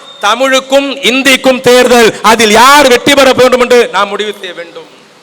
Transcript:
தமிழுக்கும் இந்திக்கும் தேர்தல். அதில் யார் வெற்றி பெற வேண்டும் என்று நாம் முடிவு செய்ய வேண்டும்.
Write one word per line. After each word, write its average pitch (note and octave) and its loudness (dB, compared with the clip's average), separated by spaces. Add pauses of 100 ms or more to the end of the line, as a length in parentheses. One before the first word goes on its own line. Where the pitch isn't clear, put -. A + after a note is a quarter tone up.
(200)
தமிழுக்கும் C4 -2
இந்திக்கும் B3+ 0
தேர்தல். A#3+ 2
அதில் A3 0
யார் C4+ 4
வெற்றி B3 0
பெற C4+ 2
வேண்டும் B3 2
என்று A#3+ 2
நாம் F#3 -4
முடிவு G3+ -8
செய்ய F#3 -14
வேண்டும். E3 -18 (380)